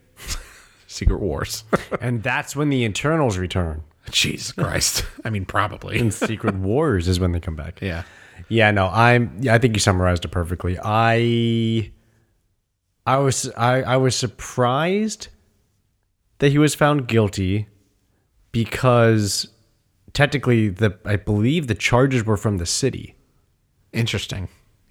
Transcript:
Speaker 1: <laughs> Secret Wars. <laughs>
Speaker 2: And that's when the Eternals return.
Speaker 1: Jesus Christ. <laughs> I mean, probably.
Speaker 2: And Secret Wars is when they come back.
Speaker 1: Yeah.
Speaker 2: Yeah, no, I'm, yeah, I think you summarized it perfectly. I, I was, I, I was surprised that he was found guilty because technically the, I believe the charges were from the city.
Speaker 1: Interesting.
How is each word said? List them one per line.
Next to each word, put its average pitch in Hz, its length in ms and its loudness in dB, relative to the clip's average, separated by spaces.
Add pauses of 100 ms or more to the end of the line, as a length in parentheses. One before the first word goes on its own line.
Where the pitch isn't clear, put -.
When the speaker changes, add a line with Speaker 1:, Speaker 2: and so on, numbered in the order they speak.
(180)
Speaker 1:
<laughs> - 680 -14
Secret - 320 0
Wars. - 500 -4
<laughs> - 40 2 (280)
Speaker 2:
And 120 220 -2
that's 135 320 -4
when 147 140 0
the 131 140 0
Eternals 127 540 0
return. 85 460 -2 (280)
Speaker 1:
Jesus - 400 -2
Christ. - 540 -2 (100)
<laughs> - 100 -16
I 123 40 -4
mean, 101 160 -4
probably. 101 520 -4
Speaker 2:
And 113 160 0
Secret 107 420 -4
Wars 98 520 0
is 90 120 2
when 90 120 2
they 85 80 -2
come 82 160 -8
back. 78 260 -12
Speaker 1:
Yeah. 87 220 -6 (460)
Speaker 2:
Yeah, 110 220 4
no, 98 160 2
I'm, 117 520 4
yeah, 117 160 4
I - 40 6
think 113 160 2
you 101 40 0
summarized 90 460 2
it - 20 -10
perfectly. 87 560 -4
I, 113 1080 0 (1160)
I 127 100 2
was, 135 380 0
I, 127 260 2
I 123 160 0
was 131 180 2
surprised 156 1120 -2 (1080)
that 143 120 4
he 147 80 2
was 151 160 4
found 147 320 2
guilty 104 600 0 (840)
because 113 960 2 (640)
technically 123 560 2
the, 98 360 0
I 104 100 0
believe 117 520 0
the 113 80 0
charges 127 500 2
were 107 120 2
from 104 200 -2
the 87 80 -4
city. - 500 -4 (800)
Speaker 1:
Interesting. 110 560 -4 (420)